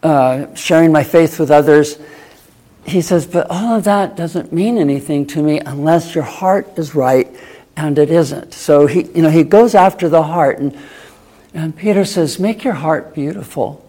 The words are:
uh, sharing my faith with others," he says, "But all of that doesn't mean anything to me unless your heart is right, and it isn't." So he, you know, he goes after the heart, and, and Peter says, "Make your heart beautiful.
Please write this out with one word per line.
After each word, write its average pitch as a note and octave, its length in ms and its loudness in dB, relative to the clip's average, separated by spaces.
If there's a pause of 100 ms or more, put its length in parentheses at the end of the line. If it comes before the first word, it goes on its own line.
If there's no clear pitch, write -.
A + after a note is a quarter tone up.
uh, C3+ 520 0
sharing E3 380 2
my D3+ 100 4
faith E3 380 2
with C#3+ 100 0
others," D3 480 4 (840)
he F#3 160 -2
says, E3 260 -2
"But - 220 -4
all A3 280 -4
of G#3 80 -2
that G3+ 300 0
doesn't E3+ 380 -8
mean G#3 240 -2
anything C#3+ 520 -2
to D3+ 140 -6
me D3+ 180 0
unless D#3 540 -2
your D#3 100 -4
heart F#3+ 520 -2
is D#3 180 -8
right, C3 400 0 (440)
and D3+ 200 -2
it D3 120 2
isn't." D#3 420 -2
So D3 340 2
he, D#3 180 0 (100)
you E3+ 80 0
know, D#3+ 80 4
he D#3+ 120 4
goes G#3 320 4
after F#3 360 2
the D#3+ 120 4
heart, D3+ 360 -2
and, C#3 180 -6 (800)
and D#3+ 200 -8
Peter G3 300 0
says, E3+ 340 -4
"Make G#3+ 240 -4
your A#3+ 120 -2
heart D#3 400 -4
beautiful. D3+ 760 -8